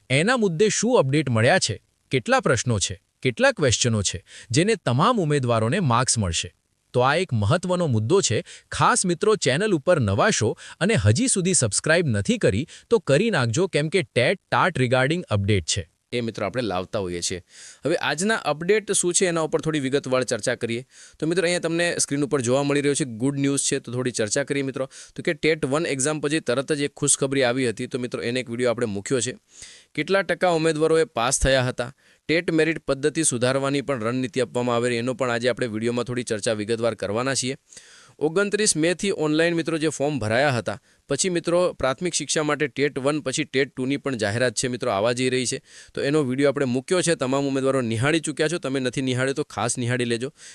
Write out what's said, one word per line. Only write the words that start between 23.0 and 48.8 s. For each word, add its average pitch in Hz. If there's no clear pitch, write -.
ગુડ 127
ન્યૂઝ 139
છે, 139
તો 120
થોડી 127
ચર્ચા 117
કરીએ 139
મિત્રો. 131
તો -
કે 170
ટેટ 156
વન 147
એક્ઝામ 139
પછી 151
તરત 127
જ 143
એક 143
ખુશખબરી 135
આવી 123
હતી, 117
તો 131
મિત્રો 123
એને 120
એક 117
વીડિયો 120
આપણે 117
મૂક્યો 104
છે. 117
કેટલા 185
ટકા 180
ઉમેદવારોએ 160
પાસ 120
થયા 135
હતા, 123
ટેટ 175
મેરિટ 156
પદ્ધતિ 139
સુધારવાની 135
પણ 123
રણનીતિ 127
આપવામાં 123
આવે, 120
એનો 120
પણ 123
આજે 117
આપણે 120
વીડિયોમાં 117
થોડી 120
ચર્ચા 113
વિગતવાર 110
કરવાના 117
છીએ. 127
ઓગણત્રીસ 202
મેથી 175
ઓનલાઈન 156
મિત્રો 165
જે 156
ફોર્મ 143
ભરાયા 113
હતા, 110
પછી 143
મિત્રો 170
પ્રાથમિક 135
શિક્ષા 156
માટે 147
ટેટ 139
વન 143
પછી 131
ટેટ 131
ટુની 135
પણ 135
જાહેરાત 113
છે -
મિત્રો 123
આવવા 107
જઈ 127
રહી 127
છે. -
તો -
એનો 147
વીડિયો 135
આપણે 139
મૂક્યો 135
છે, 165
તમામ 139
ઉમેદવારો 135
નિહાળી 123
ચૂક્યા 156
છો, 170
તમે 135